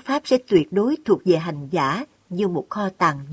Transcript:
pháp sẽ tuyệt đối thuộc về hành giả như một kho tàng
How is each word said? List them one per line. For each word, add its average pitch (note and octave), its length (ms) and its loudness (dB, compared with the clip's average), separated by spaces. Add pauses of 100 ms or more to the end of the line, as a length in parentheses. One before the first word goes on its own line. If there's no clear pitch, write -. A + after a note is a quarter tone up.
pháp C#4 200 -2
sẽ B3+ 220 2
tuyệt E3+ 260 2
đối A3 320 2
thuộc G3 200 2
về F3 120 4
hành D#3 340 -6
giả D#3+ 340 -2 (260)
như F#3+ 180 -2
một E3+ 220 -4
kho G#3 180 -4
tàng D3 440 -2